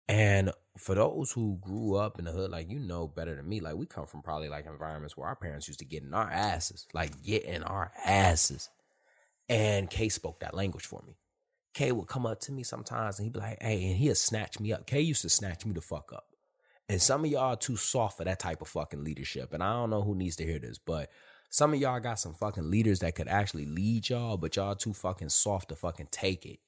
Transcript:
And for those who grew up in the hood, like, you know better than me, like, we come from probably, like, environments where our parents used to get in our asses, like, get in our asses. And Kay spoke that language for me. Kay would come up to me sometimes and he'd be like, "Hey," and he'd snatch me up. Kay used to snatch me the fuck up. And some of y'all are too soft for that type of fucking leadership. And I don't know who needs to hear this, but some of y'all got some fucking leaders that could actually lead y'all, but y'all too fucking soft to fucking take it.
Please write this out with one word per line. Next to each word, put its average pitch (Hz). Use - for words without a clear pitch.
And 101
for 95
those 127
who 107
grew 101
up 104
in 87
the 82
hood, 92
like, 82
you 131
know 87
better 80
than 71
me, 104
like, 80
we 135
come -
from 76
probably, 78
like, 73
environments 76
where 71
our -
parents 73
used 73
to 73
get 73
in 69
our 104
asses, 90
like, 73
get 104
in 82
our 90
asses. 90
And 104
Kay 110
spoke -
that -
language 98
for -
me. -
Kay 127
would 113
come 127
up 113
to -
me 131
sometimes 113
and 101
he'd 113
be -
like, 107
"Hey," 104
and 92
he'd 135
snatch -
me 107
up. -
Kay 143
used 156
to 82
snatch 92
me 110
the 82
fuck -
up. -
And 92
some 143
of 151
y'all 131
are 117
too 117
soft 110
for 85
that 92
type 82
of -
fucking 73
leadership. 67
And 80
I 98
don't 120
know 107
who 101
needs 92
to 82
hear 80
this, 58
but 80
some 151
of 139
y'all 127
got 113
some 80
fucking 90
leaders 104
that 82
could -
actually 95
lead 101
y'all, 117
but 80
y'all 98
too 104
fucking 92
soft 98
to 80
fucking 80
take 95
it. -